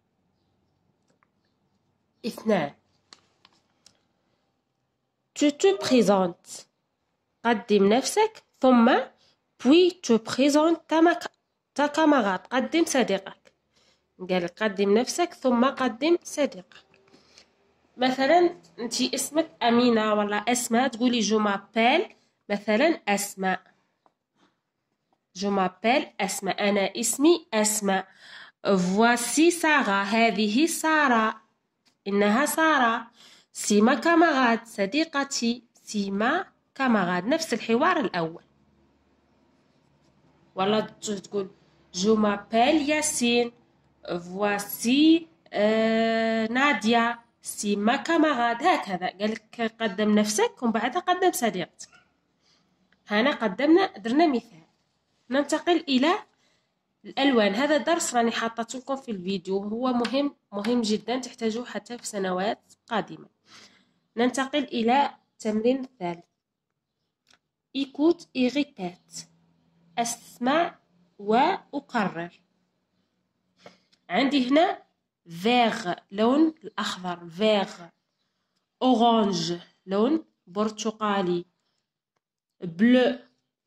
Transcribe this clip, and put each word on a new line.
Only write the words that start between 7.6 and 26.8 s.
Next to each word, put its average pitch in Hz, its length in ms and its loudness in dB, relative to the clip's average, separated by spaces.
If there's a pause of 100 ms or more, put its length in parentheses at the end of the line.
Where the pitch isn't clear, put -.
نفسك، 427 500 0 (180)
ثم 254 380 6 (640)
puis 349 280 6 (160)
tu 226 120 4
présentes 294 680 2
ta 320 140 2
ma-، 339 260 2 (520)
ta 294 100 2
camarade. 285 580 2
قدم 311 380 0
صديقك. - 680 -4 (760)
قال 180 140 0
لك - 200 -8
قدم 202 340 0
نفسك، 339 360 -2
ثم 247 320 0
قدم 269 580 -2
صديقك. - 640 -8 (1120)
مثلا 269 640 2 (200)
أنت 233 220 -6
اسمك 269 600 -4
أمينة 233 500 4
ولا 208 220 0
أسماء، 240 520 0
تقولي: 240 340 0
"Je 208 180 0
m'appelle" 226 720 0 (360)
مثلا 220 580 0
أسماء. 190 640 -4 (1700)
"Je 196 80 -4
m'appelle 202 600 -2 (140)
أسماء"، 202 480 -4
أنا 196 260 0